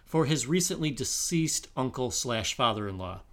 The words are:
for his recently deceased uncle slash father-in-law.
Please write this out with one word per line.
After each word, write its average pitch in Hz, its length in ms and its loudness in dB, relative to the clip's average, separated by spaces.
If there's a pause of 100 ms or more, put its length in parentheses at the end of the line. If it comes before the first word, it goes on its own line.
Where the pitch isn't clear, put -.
for 160 220 2
his 147 200 2
recently 160 460 2
deceased 156 840 0
uncle 127 340 0
slash 113 420 -2
father-in-law. 98 680 -2 (120)